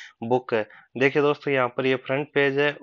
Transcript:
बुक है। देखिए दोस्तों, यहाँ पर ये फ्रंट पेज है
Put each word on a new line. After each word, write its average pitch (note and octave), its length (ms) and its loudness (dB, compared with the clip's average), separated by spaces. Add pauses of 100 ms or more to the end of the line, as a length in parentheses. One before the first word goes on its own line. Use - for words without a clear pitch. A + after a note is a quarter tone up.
(240)
बुक B2 300 -2
है। G#2+ 140 0 (300)
देखिए C#3 240 2
दोस्तों, C#3+ 320 0
यहाँ B2+ 140 2
पर C3+ 180 -4
ये C3 100 2
फ्रंट C3+ 380 -4
पेज C#3 260 2
है D3 240 0